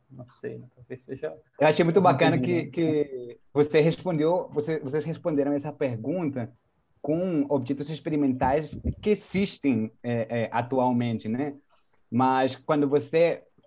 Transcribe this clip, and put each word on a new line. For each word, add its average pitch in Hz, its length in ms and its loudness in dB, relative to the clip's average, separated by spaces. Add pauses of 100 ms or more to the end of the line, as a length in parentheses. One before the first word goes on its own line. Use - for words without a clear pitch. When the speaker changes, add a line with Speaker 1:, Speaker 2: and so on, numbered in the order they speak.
(100)
Speaker 1:
não 131 200 -20
sei, 123 280 -12
né? 123 160 -18
Talvez 127 280 -18
seja 151 340 -10 (240)
Speaker 2:
Eu 143 60 6
achei 156 180 4
muito 165 120 4
Speaker 1:
não 190 80 6
Speaker 2:
bacana 160 320 6
Speaker 1:
entendi, 151 340 0
Speaker 2:
que, 175 120 -2
Speaker 1:
né? 156 220 2
Speaker 2:
que 123 340 -12 (140)
você 147 280 4
respondeu, 165 720 0
você, 151 280 -2
vocês 147 240 -4
responderam 143 480 -2
essa 143 200 -4
pergunta 127 760 -4 (520)
com 165 480 0
objetos 143 400 -2
experimentais 147 880 -2 (240)
que 214 80 0
existem, 143 840 -2 (100)
é, 117 420 -2
é, 107 60 -6
atualmente, 120 800 0
né? 139 260 -4 (560)
Mas 131 460 2
quando 147 320 0
você 156 540 2 (240)